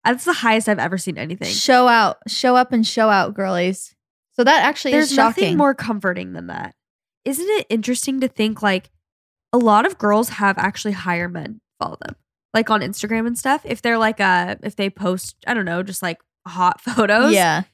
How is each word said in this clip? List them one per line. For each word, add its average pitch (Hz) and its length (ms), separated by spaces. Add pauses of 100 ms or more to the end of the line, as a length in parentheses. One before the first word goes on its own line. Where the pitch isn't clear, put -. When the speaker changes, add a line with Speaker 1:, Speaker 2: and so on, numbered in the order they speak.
Speaker 1:
That's 247 200
the 339 100
highest 220 340
I've 208 100
ever 170 200
seen 170 200
anything. 160 340
Speaker 2:
Show 254 360
out, 226 300 (100)
show 254 260
up 247 180
and 226 140
show 220 240
out, 202 240
girlies. 190 600 (380)
So 247 100
that 285 180
actually - 300
Speaker 1:
There's 294 180
Speaker 2:
is 269 60
shocking. 226 280
Speaker 1:
nothing - 120
more 277 180
comforting 190 600
than 85 120
that. 87 300 (480)
Isn't 302 240 (100)
it - 100
interesting 247 520
to 254 80
think, 214 340
like, 190 280 (640)
a 247 60
lot 220 280
of 381 120
girls 214 300
have 196 300
actually 202 340
higher 175 360
men 180 320 (200)
follow - 240
them, - 100 (400)
like, 220 160
on 214 120
Instagram 220 440
and 240 100
stuff. 277 280
If - 180
they're, 233 160
like, 220 220
uh, 185 420
if 208 140
they 196 140
post, 185 460 (100)
I 240 80
don't 208 100
know, 175 180
just, 190 200
like, 170 180 (260)
hot 180 340
<laughs> - 20
photos, 233 500
Speaker 2:
Yeah. 175 300 (120)